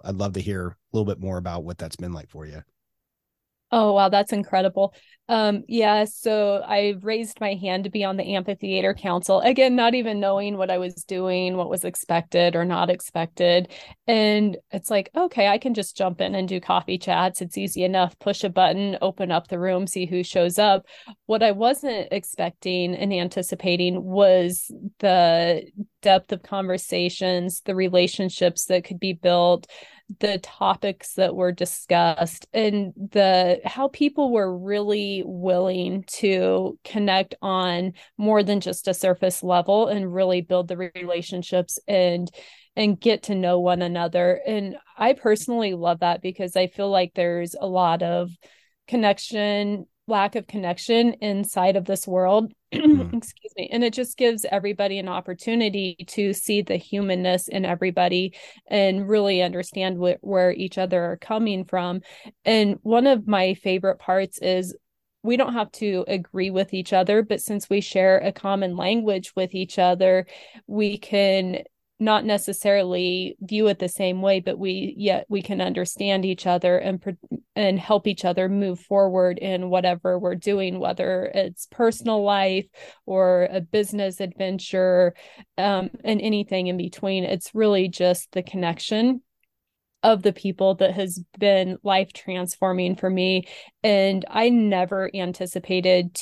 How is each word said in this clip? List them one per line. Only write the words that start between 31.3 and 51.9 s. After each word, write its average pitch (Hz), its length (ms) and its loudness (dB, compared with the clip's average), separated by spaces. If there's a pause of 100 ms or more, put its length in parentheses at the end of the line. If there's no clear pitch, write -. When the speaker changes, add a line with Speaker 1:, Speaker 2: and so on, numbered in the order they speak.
Speaker 2:
were 180 200 0
discussed, 170 960 0
and 208 460 0
the, 185 640 4
how 262 240 -2
people 285 420 0
were 196 280 0
really 202 680 -2
willing 185 800 -2
to 190 760 0
connect 196 580 0
on 185 520 -2 (240)
more 214 260 4
than 202 160 0
just 180 300 -6
a 185 40 0
surface 185 500 0
level 180 440 4
and 196 260 -4
really 185 280 2
build 180 260 0
the 175 280 -8
relationships 180 920 -4
and, 180 420 2 (460)
and 208 240 0
get 220 240 2
to 208 120 -4
know 180 240 2
one 180 220 2
another. 175 640 0
And 202 300 -4 (220)
I 233 160 4
personally 220 640 0
love 170 240 0
that 175 220 0
because 180 360 -6
I 185 100 2
feel 202 220 -4
like 185 240 2
there's 175 440 -2
a 196 100 -4
lot 180 340 2
of 175 300 -2 (560)
connection, 208 1000 0 (220)
lack 202 280 0
of 220 120 -6
connection 214 760 0
inside 196 540 0
of 190 100 0
this 196 200 -4